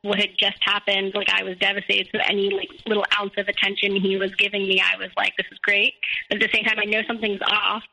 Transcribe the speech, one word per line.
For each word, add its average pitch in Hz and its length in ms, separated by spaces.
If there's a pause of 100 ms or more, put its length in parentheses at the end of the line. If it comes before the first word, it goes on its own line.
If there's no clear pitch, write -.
what 202 180
had 202 180
just 202 220
happened. 196 560
Like, 190 140
I 196 120
was 185 160
devastated. 196 540
So 208 120
any, 196 260
like, 196 180 (180)
little 208 200 (120)
ounce 196 200
of 202 100
attention 202 480
he 190 200
was 190 200
giving 202 260
me, 190 180
I 185 180
was 190 180
like, 202 200
"This 190 140
is - 80
great." 208 360 (360)
But 214 100
at 214 80
the 220 80
same 214 80
time, 220 140
I 208 60
know 214 240
something's 214 340
off. 208 400 (100)